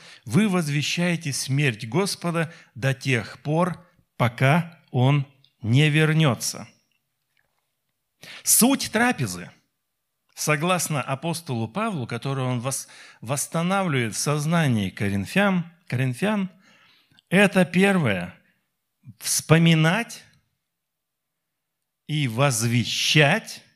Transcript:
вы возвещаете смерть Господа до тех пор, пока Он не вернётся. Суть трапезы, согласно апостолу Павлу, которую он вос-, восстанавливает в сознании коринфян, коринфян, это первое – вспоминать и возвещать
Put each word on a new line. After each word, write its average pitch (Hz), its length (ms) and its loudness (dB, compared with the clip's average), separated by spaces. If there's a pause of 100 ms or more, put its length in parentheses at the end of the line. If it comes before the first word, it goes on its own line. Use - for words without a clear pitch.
(260)
вы 190 240 2
возвещаете 165 840 -2
смерть 131 560 -2
Господа 170 680 -4 (220)
до 131 180 -2
тех 127 480 -4
пор, 170 460 -2 (300)
пока 135 760 0
Он 135 340 2 (360)
не 135 280 4
вернётся. 156 760 0 (1800)
Суть - 480 2
трапезы, 156 580 -2 (880)
согласно 156 680 -2
апостолу 135 680 -6
Павлу, 196 360 -6
которую 131 420 -6
он 123 120 -2
вос-, 131 300 -6 (320)
восстанавливает 147 920 -2
в - 40 -8
сознании 147 720 0
коринфян, 165 840 0 (160)
коринфян, 185 640 -2 (800)
это 190 340 4
первое – 165 720 2 (840)
вспоминать 165 1040 2 (1800)
и 147 200 -2
возвещать 123 1400 0 (120)